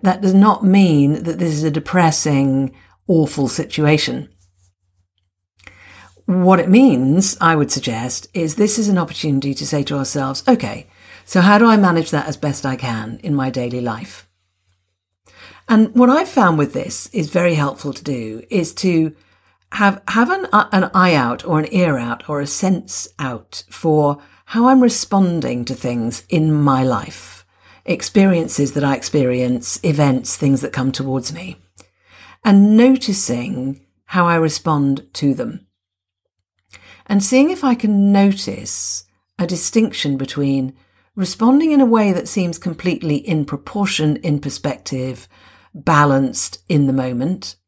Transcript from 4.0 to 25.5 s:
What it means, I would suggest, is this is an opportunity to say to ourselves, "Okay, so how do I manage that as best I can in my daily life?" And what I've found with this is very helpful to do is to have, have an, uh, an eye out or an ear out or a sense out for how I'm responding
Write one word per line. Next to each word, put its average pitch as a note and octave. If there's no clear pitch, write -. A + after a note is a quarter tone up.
What F3+
it E3
means, F#3
I E3
would D3
suggest, B2
is D#3+
this G#3+
is G#3
an F#3+
opportunity C#3
to C#3
say C#3+
to C#3+
ourselves, C#3
"Okay, B2
so F#3
how G3+
do A#3
I A3
manage E3+
that C#3+
as C#3+
best C#3+
I C3
can A2+
in D#3
my C3
daily B2
life?" A#2+
And A3
what B3
I've E4
found F3+
with C#3+
this -
is D#3
very F3
helpful C#3
to -
do A#2
is F3
to D#3+
have, G3
have A#3
an, F#4+
uh, -
an F#3
eye F#3
out B2
or D3+
an D3+
ear E3+
out A#2+
or D3
a C#3+
sense -
out B2+
for D3+
how A#3
I'm C4
responding E3+